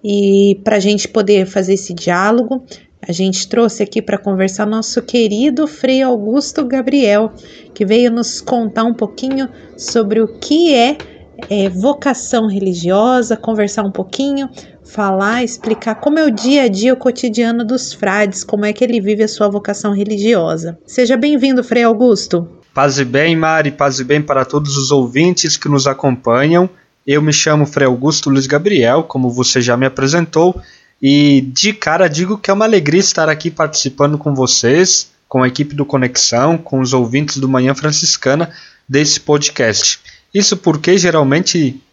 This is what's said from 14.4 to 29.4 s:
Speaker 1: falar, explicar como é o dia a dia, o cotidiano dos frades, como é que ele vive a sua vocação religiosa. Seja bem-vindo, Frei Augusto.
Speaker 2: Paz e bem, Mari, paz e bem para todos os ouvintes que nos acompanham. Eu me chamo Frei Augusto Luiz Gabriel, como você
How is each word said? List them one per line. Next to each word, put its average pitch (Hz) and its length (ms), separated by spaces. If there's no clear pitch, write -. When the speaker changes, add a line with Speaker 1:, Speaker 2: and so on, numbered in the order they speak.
Speaker 1:
falar, 202 580
explicar 226 540
como 294 240
é 311 40
o 294 60
dia 262 320
a 247 60
dia, 214 260
o - 20
cotidiano 233 680
dos 247 280
frades, 196 520
como 208 200
é 208 80
que 226 120
ele 233 160
vive 208 240
a 214 40
sua 214 200
vocação 202 440
religiosa. 196 960
Seja 247 300
bem-vindo, 262 480
Frei 240 180
Augusto. 214 680
Speaker 2:
Paz 139 280
e 135 40
bem, 143 300
Mari, 160 380
paz 139 260
e 131 60
bem 147 180
para 135 220
todos 147 320
os 135 160
ouvintes 143 640
que - 120
nos 143 200
acompanham. 139 840
Eu 147 160
me 156 100
chamo 151 320
Frei 143 220
Augusto 131 420
Luiz 135 180
Gabriel, 147 560
como 127 280
você 123 320